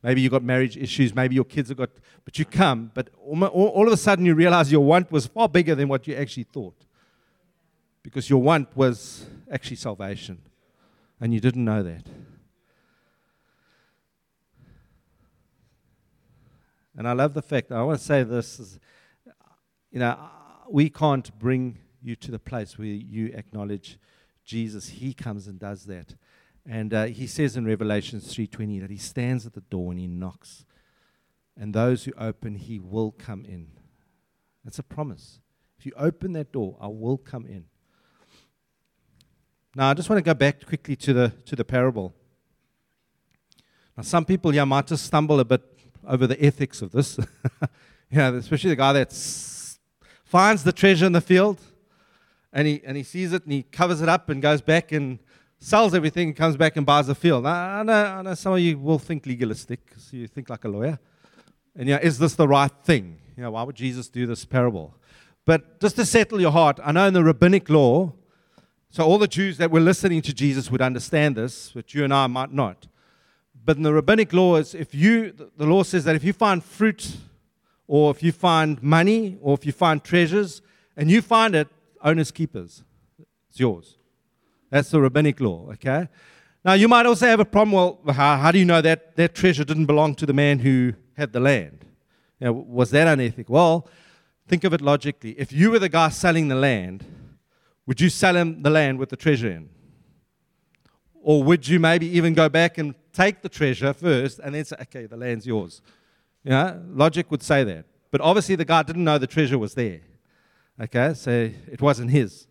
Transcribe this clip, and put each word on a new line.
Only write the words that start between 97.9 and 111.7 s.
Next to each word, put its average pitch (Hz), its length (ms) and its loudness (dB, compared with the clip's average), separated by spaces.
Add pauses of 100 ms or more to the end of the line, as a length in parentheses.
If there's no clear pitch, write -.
you 180 80 4
sell 185 260 2
him 160 280 -2
the 147 80 4
land 143 260 2
with 131 120 -6
the 131 60 -10
treasure 120 360 0
in? 80 180 -14 (1500)
Or 151 220 4
would 143 240 4
you 170 120 4
maybe 165 280 2
even 170 260 2
go 156 160 4
back 165 300 0
and 147 160 -6 (160)
take 190 320 0
the 180 60 -10
treasure 135 440 -2
first 135 460 -2
and 143 160 -12
then 151 100 -8
say, - 160 -14
"Okay, 123 240 -18
the 113 120 -18
land's 117 280 -8
yours"? 104 380 -6 (600)
You 139 60 -10
know, 170 400 0
logic 160 400 0
would 147 140 -6
say 143 200 0
that. 87 220 -8 (240)
But 135 120 -2
obviously 185 340 2
the 160 100 -4
guy 160 160 2
didn't 165 220 -6
know 151 160 2
the 127 80 -4
treasure 139 320 -2
was 104 160 -8
there. 101 240 -6 (840)
Okay, 123 320 -2
so 120 380 -2 (200)